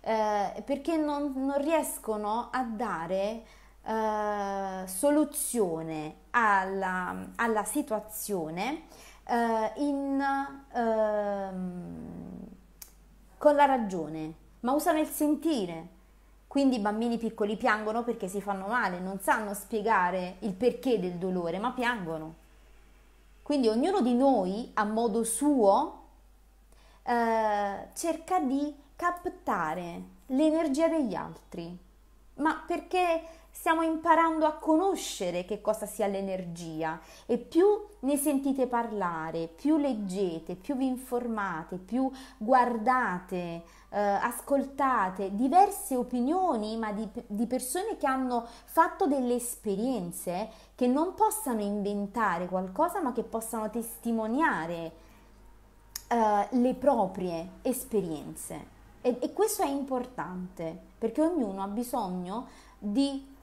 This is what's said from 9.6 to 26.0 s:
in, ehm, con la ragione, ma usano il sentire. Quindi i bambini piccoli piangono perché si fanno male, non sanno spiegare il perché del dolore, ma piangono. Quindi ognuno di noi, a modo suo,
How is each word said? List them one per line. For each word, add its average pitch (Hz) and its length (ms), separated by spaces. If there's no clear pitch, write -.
in, 277 460
ehm, 190 1700
con 294 180
la 285 100
ragione, 165 680
ma 240 120
usano 311 260
il 311 80
sentire. 233 920
Quindi 269 280
i 226 40
bambini 220 380
piccoli 220 380
piangono 220 480
perché 233 240
si 196 140
fanno 190 260
male, 202 320
non 190 200
sanno 220 340
spiegare 190 840
il 202 140
perché 240 460
del 180 140
dolore, 180 460
ma 240 120
piangono. 170 640
Quindi 269 160
ognuno 302 340
di 240 120
noi, 233 640
a 214 100
modo 226 380
suo, 262 760